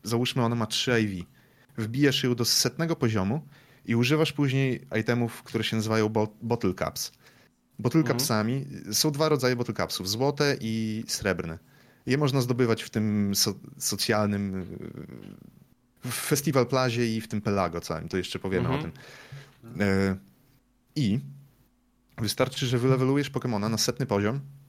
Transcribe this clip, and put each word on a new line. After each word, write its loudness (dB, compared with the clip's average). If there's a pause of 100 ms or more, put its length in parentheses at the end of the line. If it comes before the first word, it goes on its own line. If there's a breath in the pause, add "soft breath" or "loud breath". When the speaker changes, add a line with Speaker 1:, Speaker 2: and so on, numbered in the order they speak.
Speaker 1:
Załóżmy, 0
ona 2
ma 0
trzy 2
I 2
V. -6 (600 soft breath)
Wbijasz 2
ją 2
do 0
setnego 0
poziomu 0 (440 loud breath)
i 0
używasz 2
później 0 (120)
itemów, 0
które -2
się -2
nazywają 2
bo-, 0
bottle 0
caps. -6 (680 soft breath)
Bottle 2
Speaker 2:
Mhm. 2
Speaker 1:
capsami 0 (260)
są 2
dwa 2
rodzaje 4
bottle -2
capsów, -4
złote 2
i -2
srebrne. -2 (460 soft breath)
Je 2
można 2
zdobywać 2
w -12
tym 0
so-, 0 (180)
socjalnym, 0 (1400)
w -6
Festival 2
Plazie 0
i -2
w -12
tym -2
Pelago 0
całym, -6
to -2
jeszcze -4
powiemy 0
Speaker 2:
Mhm. 0
Speaker 1:
o -4
tym. -8 (880 loud breath)
E, 2 (800)
i 2 (960)
wystarczy, -2
że 0
wylewelujesz 2
Pokemona -2
na -2
setny -2
poziom 0 (300)